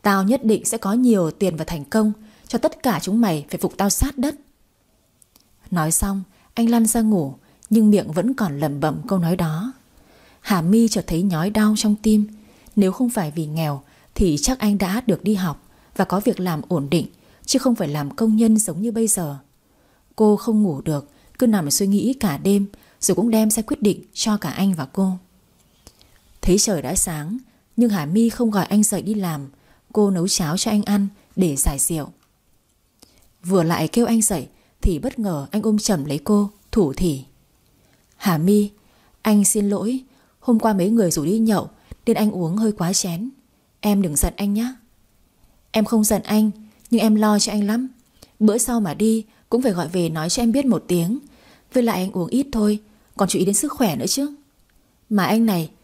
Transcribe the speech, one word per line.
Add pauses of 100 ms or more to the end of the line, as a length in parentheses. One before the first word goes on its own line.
Tao
nhất
định
sẽ
có
nhiều
tiền
và
thành
công, (360)
cho
tất
cả
chúng
mày
phải
phục
tao
sát
đất." (1400)
Nói
xong, (300)
anh
lăn
ra
ngủ, (360)
nhưng
miệng
vẫn
còn
lẩm
bẩm
câu
nói
đó. (680)
Hà
My
chợt
thấy
nhói
đau
trong
tim. (480)
Nếu
không
phải
vì
nghèo (340)
thì
chắc
anh
đã
được
đi
học (320)
và
có
việc
làm
ổn
định, (380)
chứ
không
phải
làm
công
nhân
giống
như
bây
giờ. (800)
Cô
không
ngủ
được, (300)
cứ
nằm
suy
nghĩ
cả
đêm, (340)
rồi
cũng
đem
ra
quyết
định (100)
cho
cả
anh
và
cô. (1300)
Thấy
trời
đã
sáng, (400)
nhưng
Hà
My
không
gọi
anh
dậy
đi
làm. (460)
Cô
nấu
cháo
cho
anh
ăn (280)
để
giải
rượu. (1400)
Vừa
lại
kêu
anh
dậy (340)
thì
bất
ngờ
anh
ôm
chầm
lấy
cô, (220)
thủ
thỉ: (920)
"Hà
My, (520)
anh
xin
lỗi, (400)
hôm
qua
mấy
người
rủ
đi
nhậu (360)
nên
anh
uống
hơi
quá
chén. (500)
Em
đừng
giận
anh
nhá." (960)
"Em
không
giận
anh, (380)
nhưng
em
lo
cho
anh
lắm. (520)
Bữa
sau
mà
đi (240)
cũng
phải
gọi
về
nói
cho
em
biết
một
tiếng. (540)
Với
lại
anh
uống
ít
thôi, (380)
còn
chú
ý
đến
sức
khỏe
nữa
chứ. (760)
Mà
anh
này, (140)